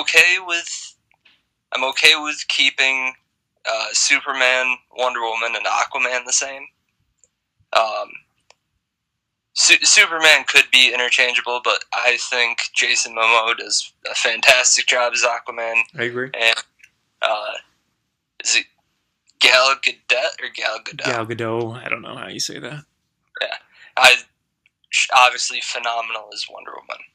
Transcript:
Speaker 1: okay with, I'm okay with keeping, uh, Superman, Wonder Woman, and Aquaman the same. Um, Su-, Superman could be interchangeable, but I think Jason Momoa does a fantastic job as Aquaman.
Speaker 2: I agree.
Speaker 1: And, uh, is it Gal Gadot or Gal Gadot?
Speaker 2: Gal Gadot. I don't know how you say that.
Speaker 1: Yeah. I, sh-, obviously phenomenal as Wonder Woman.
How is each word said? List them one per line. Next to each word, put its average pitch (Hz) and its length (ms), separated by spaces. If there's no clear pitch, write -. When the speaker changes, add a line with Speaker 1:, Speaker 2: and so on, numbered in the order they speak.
Speaker 1:
okay 170 440
with, - 500
I'm 127 140
okay 156 320
with 151 320
keeping, 131 640
uh, 110 280
Superman, 127 840
Wonder 123 260
Woman, 113 340
and 101 100
Aquaman 123 600
the 127 80
same. 139 340
Um, 107 360
Su-, - 300
Superman 160 640
could - 240
be 127 220
interchangeable, 123 680
but 110 280
I 120 260
think 120 300
Jason 120 400
Momoa 113 420
does - 340
a 113 40
fantastic 123 720
job 123 280
as 117 100
Aquaman. 117 580
Speaker 2:
I 120 60
agree. 123 260
Speaker 1:
And, 113 240
uh, 107 300
is - 120
it 117 100
Gal 127 360
Gadot - 560
or 127 140
Gal 113 300
Gadot? 139 180
Speaker 2:
Gal 120 220
Gadot. 117 580
I - 60
don't - 120
know - 140
how 113 120
you 98 120
say - 200
that. 147 260
Speaker 1:
Yeah. - 140
I, 127 180
sh-, - 240
obviously 123 480
phenomenal 117 720
as - 160
Wonder - 220
Woman. - 320